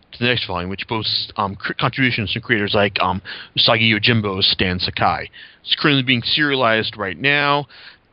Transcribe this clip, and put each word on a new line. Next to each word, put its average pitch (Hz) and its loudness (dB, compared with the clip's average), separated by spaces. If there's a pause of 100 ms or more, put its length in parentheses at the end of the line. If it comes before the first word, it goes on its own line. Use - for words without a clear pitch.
(120)
to - -18
the 120 2
next 120 2
volume, 90 -4
which 98 -8
boasts, - -4
um, 101 -2
cr-, - -8
contributions 120 0
from - -4
creators 104 -2
like, 101 2
um, 92 0 (340)
Usagi 113 4
Yojimbo's 104 2
Stan 92 0
Sakai. 85 -2 (320)
It's - -2
currently 139 2
being 123 2
serialized 117 0
right 95 -6
now, 143 2 (440)